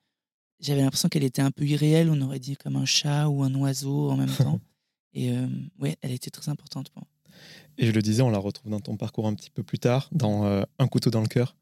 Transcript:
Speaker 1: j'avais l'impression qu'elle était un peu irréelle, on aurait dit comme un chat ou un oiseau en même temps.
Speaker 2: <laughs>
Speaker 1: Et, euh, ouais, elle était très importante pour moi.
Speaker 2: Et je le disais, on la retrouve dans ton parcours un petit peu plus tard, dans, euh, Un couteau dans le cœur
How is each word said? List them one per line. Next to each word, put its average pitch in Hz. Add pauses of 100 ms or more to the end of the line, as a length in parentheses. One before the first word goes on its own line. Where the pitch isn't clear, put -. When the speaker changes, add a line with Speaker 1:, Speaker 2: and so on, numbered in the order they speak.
(600)
Speaker 1:
j'avais 143
l'impression 135
qu'elle 143
était 135
un 139
peu 147
irréelle, 151
on 147
aurait 135
dit 139
comme 139
un 135
chat 147
ou 143
un 135
oiseau 139
en 135
même 135
temps. 139 (260)
Speaker 2:
<laughs> -
Speaker 1:
Et, 127
euh, 127 (320)
ouais, 151
elle 127
était -
très -
importante 143
pour -
moi. - (720)
Speaker 2:
Et -
je 110
le 110
disais, 107
on 123
la 104
retrouve 101
dans 107
ton 107
parcours 110
un 107
petit -
peu 120
plus -
tard, 127
dans, 107
euh, 101 (160)
Un 131
couteau 120
dans 110
le 110
cœur 123